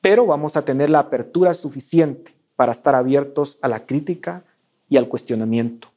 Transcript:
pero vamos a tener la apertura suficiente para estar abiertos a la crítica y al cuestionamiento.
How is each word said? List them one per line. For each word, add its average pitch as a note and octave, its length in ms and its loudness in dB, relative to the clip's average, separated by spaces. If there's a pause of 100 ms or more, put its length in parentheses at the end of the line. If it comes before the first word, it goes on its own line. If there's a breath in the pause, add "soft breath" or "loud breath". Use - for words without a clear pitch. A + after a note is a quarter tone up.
pero A3 260 4
vamos D3+ 300 -2
a D3+ 80 -2
tener C#3+ 240 0
la D3+ 120 4
apertura D3 520 -2
suficiente C#3+ 840 -4 (220)
para A#2+ 160 2
estar C3+ 220 0
abiertos C#3 680 -2
a C#3+ 80 -2
la A2 160 -4
crítica F3 600 -8 (440)
y C#3 80 2
al B2 120 2
cuestionamiento. A#2 880 -4